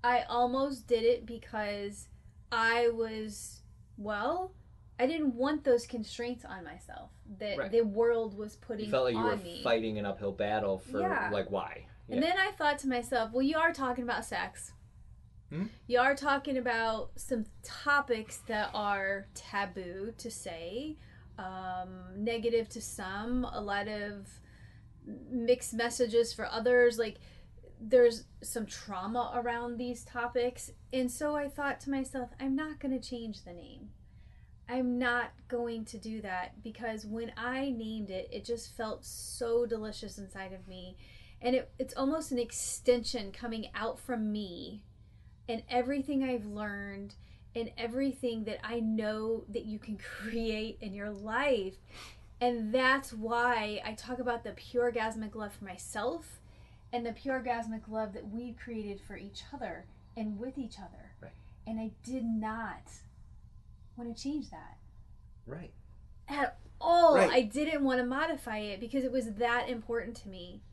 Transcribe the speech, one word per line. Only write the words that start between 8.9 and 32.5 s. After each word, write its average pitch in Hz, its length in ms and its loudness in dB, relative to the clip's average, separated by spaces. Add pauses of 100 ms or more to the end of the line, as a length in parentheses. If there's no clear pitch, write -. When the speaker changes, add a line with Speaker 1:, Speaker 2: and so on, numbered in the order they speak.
Speaker 2:
felt 131 140 6
like 123 80 4
you 110 60 2
Speaker 1:
on 110 60 2
Speaker 2:
were 104 120 4
Speaker 1:
me. 87 260 -8
Speaker 2:
fighting 113 360 2
an 101 80 -2
uphill 98 240 -2
battle 101 480 2
for, - 220 -2
Speaker 1:
Yeah. - 300 2
Speaker 2:
like, 98 200 0
why? - 340 -2 (240)
Speaker 1:
And 247 120 0
Speaker 2:
Yeah. 320 100 4
Speaker 1:
then 370 80 6
I 392 120 6
thought 294 280 2
to 277 100 -2
myself, 240 420 2
"Well, 254 120 4
you 302 140 4
are 330 140 6
talking 254 320 0
about 214 220 0
sex. - 480 -6 (760)
Speaker 2:
Hmm? 170 160 -2 (200)
Speaker 1:
You 240 140 4
are 269 160 8
talking 277 420 2
about 226 580 0
some 226 300 -2 (160)
topics 277 760 0 (100)
that 214 260 0
are 196 640 0
taboo 196 840 -6
to 226 140 -8
say, 196 680 -8 (400)
um, 185 840 -6
negative 226 460 2
to 226 120 -10
some, 214 640 -2
a - 160 -6
lot 202 260 0
of 208 520 -8 (680)
mixed 240 680 2
messages 233 600 4
for 220 120 -4
others. 240 540 6
Like, 214 200 -2 (600)
there's 226 460 8 (180)
some 226 220 -4
trauma 208 680 -2
around 240 440 -2
these 247 260 -4
topics." 247 680 -2 (220)
And 254 180 2
so 294 240 0
I 285 140 0
thought 285 320 -2
to 277 80 -6
myself, 262 400 -2 (100)
"I'm 269 160 2